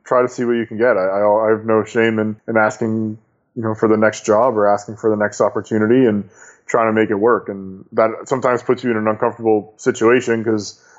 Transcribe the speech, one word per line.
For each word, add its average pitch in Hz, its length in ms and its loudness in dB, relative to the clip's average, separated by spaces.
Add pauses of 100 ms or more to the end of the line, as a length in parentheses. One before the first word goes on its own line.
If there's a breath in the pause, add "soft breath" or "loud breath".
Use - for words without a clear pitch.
try 123 180 2
to 123 60 0
see 123 180 -6
what 120 60 0
you 117 140 0
can 110 120 -12
get. 117 180 2
I, 92 80 0
I, 104 440 2
I - 20 2
have 110 160 -2
no 110 180 2
shame 113 340 0
in, 107 180 -2 (120)
in 113 80 -4
asking, 110 640 -2 (360)
you 120 80 -8
know, 110 120 -4
for 113 140 0
the 107 100 4
next 107 260 0
job 110 320 2
or 104 100 2
asking 104 300 -2
for 113 140 -2
the 107 60 0
next 104 260 -2
opportunity 110 640 2
and 104 220 0 (380 loud breath)
trying 113 220 0
to 110 100 0
make 107 120 0
it 104 60 -2
work. 110 340 0
And 95 420 -14
that 113 180 2 (160)
sometimes 123 360 -2
puts - 200 -2
you 127 80 -2
in 113 60 -2
an 107 120 -2
uncomfortable 110 680 -2
situation, 117 680 0
'cause 107 400 -4 (160 soft breath)